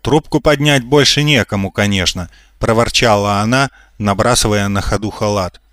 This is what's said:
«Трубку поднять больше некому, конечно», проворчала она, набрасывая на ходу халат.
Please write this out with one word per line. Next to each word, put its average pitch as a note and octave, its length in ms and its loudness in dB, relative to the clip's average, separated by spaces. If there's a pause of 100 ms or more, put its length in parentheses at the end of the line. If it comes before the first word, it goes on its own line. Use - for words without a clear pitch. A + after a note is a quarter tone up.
«Трубку D3 380 0
поднять D3 440 2
больше C#3 400 2
некому, G#2 480 0
конечно», F#2+ 580 -2 (300)
проворчала A2 840 0
она, B2+ 280 0 (280)
набрасывая G#2 680 0
на G2+ 140 -2
ходу G2+ 300 -4
халат. G2+ 500 -4 (120)